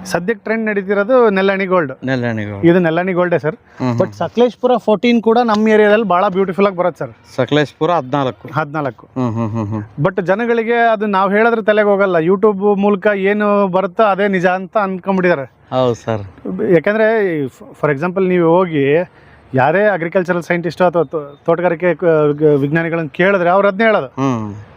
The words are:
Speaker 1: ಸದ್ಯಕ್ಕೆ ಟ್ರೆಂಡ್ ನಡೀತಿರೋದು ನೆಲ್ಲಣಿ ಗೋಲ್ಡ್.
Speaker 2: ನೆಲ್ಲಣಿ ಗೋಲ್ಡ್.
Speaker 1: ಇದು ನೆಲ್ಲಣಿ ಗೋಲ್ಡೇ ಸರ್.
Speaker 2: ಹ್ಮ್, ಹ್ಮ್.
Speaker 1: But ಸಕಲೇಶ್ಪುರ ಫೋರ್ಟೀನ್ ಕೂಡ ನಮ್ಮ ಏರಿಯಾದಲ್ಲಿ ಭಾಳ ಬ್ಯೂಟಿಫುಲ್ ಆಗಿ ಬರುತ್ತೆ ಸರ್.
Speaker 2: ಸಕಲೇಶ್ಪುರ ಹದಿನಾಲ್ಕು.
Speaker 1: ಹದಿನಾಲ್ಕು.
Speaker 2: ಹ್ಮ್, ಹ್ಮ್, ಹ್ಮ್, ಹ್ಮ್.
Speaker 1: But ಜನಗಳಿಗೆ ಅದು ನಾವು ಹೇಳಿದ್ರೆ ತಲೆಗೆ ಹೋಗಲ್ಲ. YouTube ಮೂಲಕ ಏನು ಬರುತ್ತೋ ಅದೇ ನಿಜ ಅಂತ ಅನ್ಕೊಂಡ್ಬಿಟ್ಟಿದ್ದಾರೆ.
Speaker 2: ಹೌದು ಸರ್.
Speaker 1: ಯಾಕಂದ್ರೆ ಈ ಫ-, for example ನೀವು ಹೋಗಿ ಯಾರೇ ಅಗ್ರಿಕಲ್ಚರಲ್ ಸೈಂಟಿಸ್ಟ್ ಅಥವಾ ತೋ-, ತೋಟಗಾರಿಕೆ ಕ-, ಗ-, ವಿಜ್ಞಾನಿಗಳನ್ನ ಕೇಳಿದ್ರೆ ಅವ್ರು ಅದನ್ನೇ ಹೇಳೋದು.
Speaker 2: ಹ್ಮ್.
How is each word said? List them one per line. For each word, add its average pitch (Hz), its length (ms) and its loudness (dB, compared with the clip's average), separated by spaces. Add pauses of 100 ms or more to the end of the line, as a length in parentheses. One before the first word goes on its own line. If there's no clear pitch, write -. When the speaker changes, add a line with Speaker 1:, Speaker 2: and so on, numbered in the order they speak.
Speaker 1:
ಸದ್ಯಕ್ಕೆ 190 380 -4
ಟ್ರೆಂಡ್ 220 220 -4
ನಡೀತಿರೋದು 208 640 0
ನೆಲ್ಲಣಿ 196 360 0
ಗೋಲ್ಡ್. 175 280 0 (100)
Speaker 2:
ನೆಲ್ಲಣಿ 120 420 -2
ಗೋಲ್ಡ್. 104 200 -4
Speaker 1:
ಇದು 170 140 6
ನೆಲ್ಲಣಿ 175 340 -2
ಗೋಲ್ಡೇ 175 260 0
ಸರ್. 156 160 -6
Speaker 2:
ಹ್ಮ್, - 360 -8
ಹ್ಮ್. 120 80 -4
Speaker 1:
But 110 140 -2
ಸಕಲೇಶ್ಪುರ 233 640 -2
ಫೋರ್ಟೀನ್ 233 440 0
ಕೂಡ 226 220 2
ನಮ್ಮ 220 240 0
ಏರಿಯಾದಲ್ಲಿ 214 380 4
ಭಾಳ 185 220 2
ಬ್ಯೂಟಿಫುಲ್ 190 400 0
ಆಗಿ 196 80 -2
ಬರುತ್ತೆ 170 300 -4
ಸರ್. - 300 -18
Speaker 2:
ಸಕಲೇಶ್ಪುರ 147 560 0
ಹದಿನಾಲ್ಕು. 135 600 -4
Speaker 1:
ಹದಿನಾಲ್ಕು. 147 640 -6
Speaker 2:
ಹ್ಮ್, 123 180 -2
ಹ್ಮ್, 113 180 -4
ಹ್ಮ್, 110 160 -4
ಹ್ಮ್. 107 380 -6
Speaker 1:
But 190 160 -2
ಜನಗಳಿಗೆ 226 520 0
ಅದು 226 320 0
ನಾವು 196 260 0
ಹೇಳಿದ್ರೆ 226 300 2
ತಲೆಗೆ 208 260 2
ಹೋಗಲ್ಲ. 196 300 2
YouTube 196 600 2
ಮೂಲಕ 202 380 0
ಏನು 202 520 0
ಬರುತ್ತೋ 190 360 0
ಅದೇ 202 240 2
ನಿಜ 185 180 0
ಅಂತ 185 320 -2
ಅನ್ಕೊಂಡ್ಬಿಟ್ಟಿದ್ದಾರೆ. 185 800 -2 (160)
Speaker 2:
ಹೌದು 127 220 0
ಸರ್. 110 280 -6 (520)
Speaker 1:
ಯಾಕಂದ್ರೆ 208 680 2
ಈ 139 80 -4
ಫ-, - 380 -12
for 147 100 2
example 180 320 -2
ನೀವು 175 300 2
ಹೋಗಿ 156 360 0 (600)
ಯಾರೇ 147 320 2
ಅಗ್ರಿಕಲ್ಚರಲ್ 175 580 -2
ಸೈಂಟಿಸ್ಟ್ 175 380 -4
ಅಥವಾ 175 220 2
ತೋ-, 143 420 -10
ತೋಟಗಾರಿಕೆ 170 500 0
ಕ-, 147 80 -8 (280)
ಗ-, 147 120 -2
ವಿಜ್ಞಾನಿಗಳನ್ನ 156 640 0
ಕೇಳಿದ್ರೆ 175 420 0
ಅವ್ರು 196 180 2
ಅದನ್ನೇ 196 160 0
ಹೇಳೋದು. 208 220 2
Speaker 2:
ಹ್ಮ್. 123 500 -4 (220)